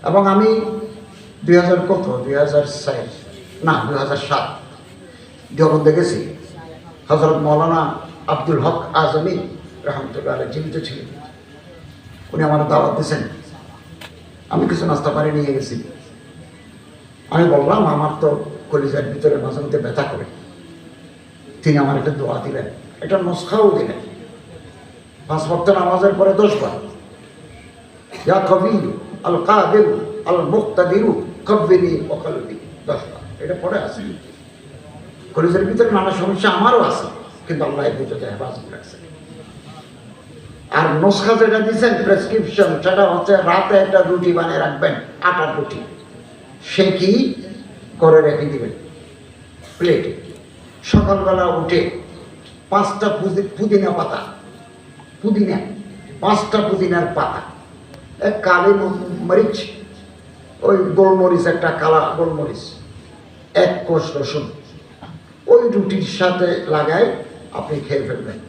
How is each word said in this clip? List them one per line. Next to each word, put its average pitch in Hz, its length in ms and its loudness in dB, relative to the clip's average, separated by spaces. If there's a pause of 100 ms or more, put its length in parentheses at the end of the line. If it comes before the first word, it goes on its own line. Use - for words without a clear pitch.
এবং 190 220 4
আমি 220 340 4 (840)
দুই 175 120 6
হাজার 175 200 4 (120)
কত, 127 360 -2
দুই 139 100 -4
হাজার 147 280 2 (220)
চার, 127 100 -2 (720)
না, 123 240 2
দুই 143 100 -2
হাজার 139 180 -2
সাত - 400 -4 (1000)
দেওবন্দে 151 360 4
গেছি। - 440 -2 (720)
হযরত 151 280 2
মাওলানা 156 580 0 (320)
আব্দুল 147 340 -2
হক 160 360 -2
আজমি 156 600 -2 (260)
রহমতুল্লাহ 135 500 -6
আলাইহি - 180 -6
জীবিত 156 320 -6
ছিলেন, 135 200 -12 (1300)
উনি 160 100 -2
আমার 151 260 2
দাওয়াত 143 240 2
দিয়েছেন। 147 360 -4 (1200)
আমি - 180 0
কিছু 170 180 0
নাস্তা 147 240 0
পানি 151 220 0
নিয়ে 143 220 0
গেছি। 120 280 -6 (1500)
আমি 165 140 4
বললাম, 147 420 4
"আমার 147 240 0 (100)
তো 147 240 0 (260)
কলিজার 135 320 -2
ভিতরে 139 340 0
মাঝে - 240 -4
মধ্যে 147 180 -2
ব্যথা 120 240 -4
করে।" - 220 -6 (1400)
তিনি 147 160 4
আমার 139 200 2
একটা 147 120 -2
দোয়া 131 340 -4
দিলেন, 135 200 -6 (360)
একটা 185 180 0
নসখাও 185 520 2
দিলেন, - 300 -2 (1300)
পাঁচ 156 220 -4
ওয়াক্ত 175 200 0
নামাজের 185 480 0
পরে 196 140 2
দশ 208 180 2 (100)
বার, - 100 -4 (1600)
ইয়া 190 220 2
কবির 185 600 0 (140)
আল 170 200 0
কাদির, 214 420 6 (400)
আল 170 160 2
মুক্তাদিরু, 185 840 0 (200)
কব্বিনি 180 640 4
ওয়া - 140 -6
কলবি। 120 320 -8 (320)
দশটা। - 580 -8
এটা 175 180 -4
পড়ে 196 160 -2
আছে। 214 240 -8 (1300)
কলিজার 175 300 2
ভিতরে 226 260 2
নানা 190 200 2
সমস্যা 190 400 0
আমারও 233 300 4
আছে, - 260 0 (400)
কিন্তু 147 180 -2
আল্লাহ 139 220 -2
এই - 60 0
দুটোতে 117 340 -6
হেফাজত - 460 -10
রাখছে। - 240 -18 (1700)
আর 151 240 2
নুসখা 196 400 4
যেটা 220 260 4
দিছেন, 220 340 2 (100)
প্রেসক্রিপশন, 190 800 2
সেটা 185 280 4
হচ্ছে 175 260 4
রাতে 190 400 2
একটা 185 320 6
রুটি 175 240 2
বানিয়ে 165 260 0
রাখবেন, 151 360 0 (280)
আটার 180 340 0
রুটি। - 200 -6 (880)
সে - 200 2
কি 208 500 2 (640)
করে 156 220 8
রেখে 147 260 0
দিবেন 127 240 -6 (1080)
প্লেটে। 156 380 2 (640)
সকালবেলা 190 640 2
উঠে 165 440 0 (800)
পাঁচটা 202 380 0
পুদি-, 196 400 -2 (100)
পুদিনা 196 320 2
পাতা, 165 280 -4 (1040)
পুদিনা, 196 340 2 (640)
পাঁচটা 208 380 0
পুদিনার 180 560 0
পাতা, - 260 -2 (840)
এক 208 160 0
কালি 180 320 4
ম-, 180 580 -2
মরিচ, 220 260 4 (1040)
ওই 196 140 4
গোলমরিচ, 180 680 4
একটা 165 240 0
কালা - 460 2
গোলমরিচ, 156 460 -4 (920)
এক 139 320 2
কোষ 156 300 -2
রসুন, 139 260 -4 (1040)
ওই 233 240 6
রুটির 196 320 0
সাথে 180 640 0
লাগাই 156 460 2 (400)
আপনি - 280 -6
খেয়ে 139 220 -4
ফেলবেন। - 360 -8 (100)